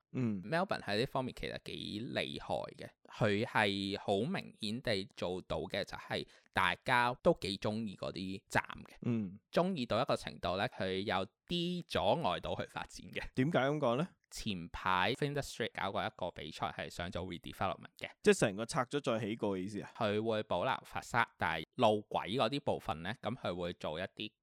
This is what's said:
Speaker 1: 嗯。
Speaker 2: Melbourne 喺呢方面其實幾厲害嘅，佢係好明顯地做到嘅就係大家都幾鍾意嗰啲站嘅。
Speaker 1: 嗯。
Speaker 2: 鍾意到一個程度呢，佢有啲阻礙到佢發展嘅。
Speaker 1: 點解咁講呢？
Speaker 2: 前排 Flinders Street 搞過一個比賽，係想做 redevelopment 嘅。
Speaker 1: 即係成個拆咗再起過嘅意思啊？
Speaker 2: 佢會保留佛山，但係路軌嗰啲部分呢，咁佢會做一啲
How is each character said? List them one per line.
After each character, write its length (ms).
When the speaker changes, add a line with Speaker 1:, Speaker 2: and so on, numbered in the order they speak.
Speaker 1:
嗯。 320
Speaker 2:
Melbourne 400
喺 160
呢 80
方 180
面 100
其 120
實 180
幾 480
厲 260
害 160
嘅， 100
佢 260
係 560
好 180
明 300
顯 180
地 380
做 300
到 140
嘅 220
就 140
係 260
大 220
家 360
都 180
幾 160
鍾 260
意 120
嗰 160
啲 360
站 160
嘅。 180
Speaker 1:
嗯。 380
Speaker 2:
鍾 220
意 140
到 120
一 60
個 100
程 220
度 180
呢， 140
佢 300
有 260
啲 400
阻 120
礙 400
到 120
佢 180
發 140
展 280
嘅。 120
Speaker 1:
點 180
解 60
咁 220
講 160
呢？ 120
Speaker 2:
前 380
排 440
Flinders 400
Street 200
搞 180
過 140
一 100
個 160
比 200
賽， 200
係 180
想 220
做 140
redevelopment 720
嘅。 120
Speaker 1:
即 80
係 80
成 160
個 100
拆 200
咗 160
再 180
起 160
過 220
嘅 40
意 60
思 140
啊？ 160
Speaker 2:
佢 240
會 220
保 200
留 100
佛 180
山， 260
但 220
係 60
路 340
軌 280
嗰 120
啲 120
部 180
分 240
呢， 180
咁 140
佢 200
會 180
做 260
一 40
啲 280